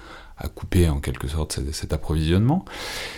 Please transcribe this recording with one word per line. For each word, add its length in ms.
à 120
couper, 400
en 100
quelque 300
sorte, 240
cet, 200
cet 200
approvisionnement. 720